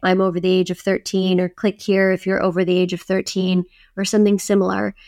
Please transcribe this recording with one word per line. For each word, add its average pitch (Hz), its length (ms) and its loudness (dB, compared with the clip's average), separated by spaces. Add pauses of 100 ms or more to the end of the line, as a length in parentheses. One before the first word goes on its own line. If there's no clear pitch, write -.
I'm 185 180 2
over 180 180 0
the 185 120 0
age 185 200 2
of 175 80 -8
thirteen," 185 600 -2
or 180 80 -2
"Click 196 320 -4
here 190 320 2
if 180 140 -4
you're 190 160 0
over 185 240 0
the 180 100 2
age 180 160 0
of 175 80 -4
thirteen," 185 640 -2 (320)
or 196 80 -4
something 208 340 2
similar. 196 560 -2 (140)